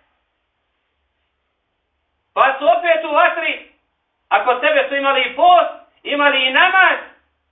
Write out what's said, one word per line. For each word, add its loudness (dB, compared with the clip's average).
pa 0
su -6
opet -2
u -6
vatri, -2
a 0
kod 0
sebe 0
su -6
imali -2
i -8
post, 4
imali 0
i -2
namaz, 2